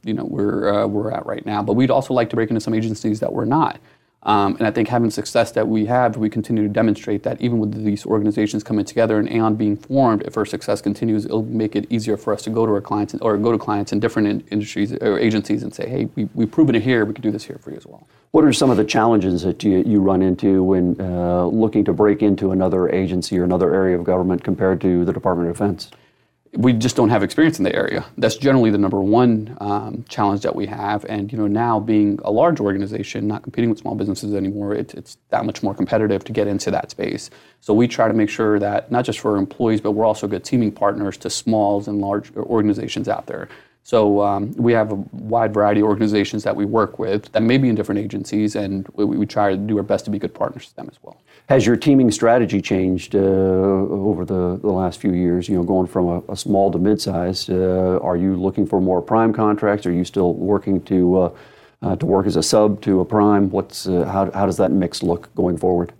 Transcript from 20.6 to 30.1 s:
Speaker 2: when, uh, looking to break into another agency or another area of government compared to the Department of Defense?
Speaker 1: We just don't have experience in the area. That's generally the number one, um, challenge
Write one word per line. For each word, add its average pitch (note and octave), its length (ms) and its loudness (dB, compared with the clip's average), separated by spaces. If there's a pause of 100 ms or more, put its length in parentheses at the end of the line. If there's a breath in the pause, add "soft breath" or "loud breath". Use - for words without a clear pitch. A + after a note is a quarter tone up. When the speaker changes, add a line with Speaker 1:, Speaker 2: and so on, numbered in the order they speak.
Speaker 2:
when, F#2 360 2
uh, F2 460 0
looking G#2+ 380 2
to G2+ 80 0
break G#2 280 2
into G2 300 2
another F#2 380 0
agency F#2 500 -2
or F2 60 2
another F2+ 280 2
area F#2 240 2
of F2 60 -2
government F2+ 400 0
compared F#2+ 380 0
to F2 240 2
the F#2 80 -2
Department F2 360 -2
of F2 60 -6
Defense? G2+ 380 -6 (640 soft breath)
Speaker 1:
We B2 160 4
just A#2 240 0
don't A2+ 140 4
have A2 120 2
experience D#3+ 360 2
in - 60 0
the - 120 0
area. - 300 -4 (100)
That's - 200 0
generally C3 340 4
the G#2 80 0
number G2 240 0
one, A2+ 580 2
um, G#2 480 -6
challenge G2+ 320 -2